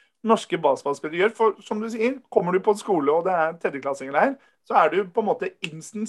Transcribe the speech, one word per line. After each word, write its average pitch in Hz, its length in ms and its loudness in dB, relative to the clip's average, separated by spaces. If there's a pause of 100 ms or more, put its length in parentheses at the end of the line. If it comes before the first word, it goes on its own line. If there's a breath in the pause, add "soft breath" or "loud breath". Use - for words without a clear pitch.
(240 soft breath)
norske 214 380 0
basketballspillere 151 640 0
gjør, 220 160 2
for 220 260 2
som 214 160 -4
du 226 80 -6
sier, 240 300 -2 (100)
kommer 175 240 0
du 185 80 2
på 208 140 2
en 208 80 -10
skole, 151 260 0
og 170 160 2
det 185 80 0
er 165 300 0
tredjeklassinger 139 560 -6
der, 269 180 2 (320 soft breath)
så - 80 2
er 160 160 6
du 180 60 0 (100)
på - 140 -2
en 202 80 0
måte - 180 -4 (160)
instant 165 440 -10